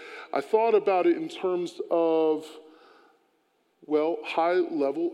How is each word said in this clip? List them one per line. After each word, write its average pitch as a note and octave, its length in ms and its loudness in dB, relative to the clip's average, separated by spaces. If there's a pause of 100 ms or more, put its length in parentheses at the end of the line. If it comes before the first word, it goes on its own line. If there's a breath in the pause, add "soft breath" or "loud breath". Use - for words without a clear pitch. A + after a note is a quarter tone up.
(340 loud breath)
I C#3 80 0
thought A3 320 2
about F#3 320 4
it E3+ 100 4
in D#3+ 140 -6
terms F3+ 500 -4 (120)
of, D#3+ 560 2 (1400 loud breath)
well, D3+ 400 0
high-level E3 880 0